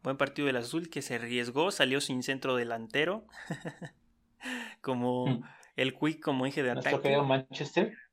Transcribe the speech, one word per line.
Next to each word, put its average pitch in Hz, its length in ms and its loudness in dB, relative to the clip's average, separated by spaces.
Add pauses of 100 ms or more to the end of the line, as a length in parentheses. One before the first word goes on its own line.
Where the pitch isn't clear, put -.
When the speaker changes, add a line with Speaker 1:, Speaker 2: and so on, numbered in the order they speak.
Speaker 1:
Buen 135 140 -2
partido 139 300 0
del 131 80 2
Azul 151 340 -4
que 143 120 -6
se 127 140 -6
arriesgó, 120 560 0
salió 135 300 2
sin 127 220 -2
centro 131 320 -2
delantero. 123 720 -2 (220)
<laughs> - 480 -10 (840)
Como 123 460 0
Speaker 2:
Mm. 120 160 0 (320)
Speaker 1:
el 131 180 2
Quick 156 300 0
como 131 220 2
eje 135 180 0
de 123 100 2
Speaker 2:
Nuestro 135 180 0
Speaker 1:
ataque. 139 120 2
Speaker 2:
querido 143 200 6
Manchester. 143 720 2 (200)